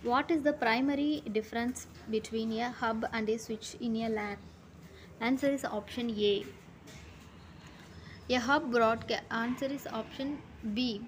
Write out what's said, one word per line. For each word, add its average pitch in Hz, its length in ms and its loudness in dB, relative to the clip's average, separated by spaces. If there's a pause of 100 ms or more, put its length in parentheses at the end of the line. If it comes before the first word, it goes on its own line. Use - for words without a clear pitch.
What 254 260 4
is 311 140 4
the 294 100 6
primary 277 760 2
difference 233 560 -2 (240)
between 226 480 0
a 247 100 0
hub 226 420 0
and 220 160 0
a 220 120 2
switch - 420 -6
in 226 140 0
a 226 140 0
lan? 208 280 -2 (840)
Answer 262 300 4
is 277 160 0
option 233 460 -4
A. 208 340 4 (1800)
A 247 60 4
hub 269 360 2
broadca-, 226 500 4 (100)
answer 240 340 -2
is 277 220 -4
option 269 500 -4 (380)
B. 240 320 0